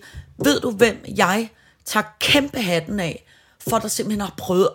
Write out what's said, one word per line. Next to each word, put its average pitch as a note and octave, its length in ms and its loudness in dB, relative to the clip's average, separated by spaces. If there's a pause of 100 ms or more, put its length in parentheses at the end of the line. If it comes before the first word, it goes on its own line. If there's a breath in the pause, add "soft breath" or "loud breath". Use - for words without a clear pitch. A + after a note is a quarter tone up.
(380 loud breath)
ved C#4 220 2
du, B3 120 -4
hvem G#3+ 320 2 (140)
jeg G#3 320 2 (360 soft breath)
tager G#3+ 180 0 (160)
kæmpe C#4+ 420 0
hatten F3+ 380 -2
af, E3 260 -6 (440 soft breath)
for A3+ 100 2
der A3 80 -4
simpelthen G3+ 340 -2
har F#3+ 160 -6
prøvet F#3 380 2